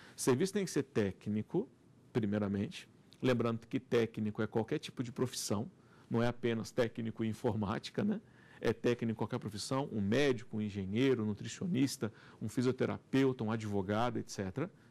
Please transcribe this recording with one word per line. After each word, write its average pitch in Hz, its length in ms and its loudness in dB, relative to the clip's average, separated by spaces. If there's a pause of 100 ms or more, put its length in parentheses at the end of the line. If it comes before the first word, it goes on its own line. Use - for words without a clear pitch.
(160)
O - 60 -8
serviço 147 320 2
tem 202 100 0
que - 80 -4
ser 147 120 0
técnico, 107 840 -2 (460)
primeiramente, 104 720 0 (340)
lembrando 117 460 2
que 131 120 -2
técnico 110 640 0
é 107 60 0
qualquer 123 320 0
tipo - 240 -8
de 120 80 -8
profissão, 117 580 -2 (400)
não 117 140 2
é 120 40 4
apenas 117 440 -2
técnico 113 520 -2
em 110 60 0
informática, 107 760 -2
né? 208 180 0 (380)
É 117 140 2
técnico 120 380 0
em 107 40 -2
qualquer 117 240 -4
profissão, 123 520 -4
um 113 80 -2
médico, 127 580 2
um 107 40 -2
engenheiro, 107 640 2
um - 20 0
nutricionista, 120 880 -2 (280)
um 113 60 -4
fisioterapeuta, 127 960 0
um 107 80 0
advogado, 107 680 0
et 104 100 -8
cetera. 107 420 -4 (180)